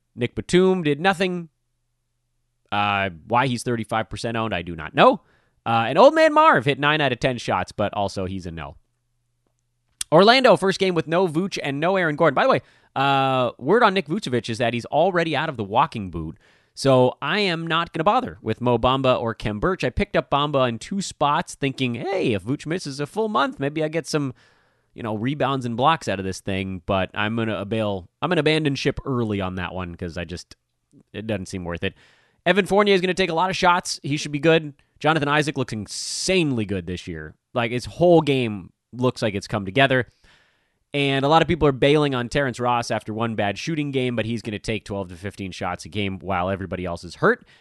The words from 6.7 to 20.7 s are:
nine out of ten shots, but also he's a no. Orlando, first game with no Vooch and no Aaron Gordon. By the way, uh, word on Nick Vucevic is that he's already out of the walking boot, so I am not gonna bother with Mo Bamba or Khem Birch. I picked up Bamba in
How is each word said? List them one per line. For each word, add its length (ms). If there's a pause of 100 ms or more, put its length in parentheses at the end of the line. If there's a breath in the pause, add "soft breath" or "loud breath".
nine 200
out 140
of 60
ten 180
shots, 340
but 220
also 320
he's 220
a 40
no. 240 (1300)
Orlando, 460
first 240
game 160
with 120
no 200
Vooch 340
and 180
no 180
Aaron 180
Gordon. 200
By 80
the 60
way, 120 (340 soft breath)
uh, 640
word 260
on 100
Nick 140
Vucevic 420
is 80
that 160
he's 120
already 500
out 140
of 80
the 80
walking 460
boot, 260 (360 soft breath)
so 480
I 180
am 280
not 240
gonna 140
bother 360
with 200
Mo 160
Bamba 420
or 140
Khem 260
Birch. 240
I 60
picked 260
up 160
Bamba 380
in 100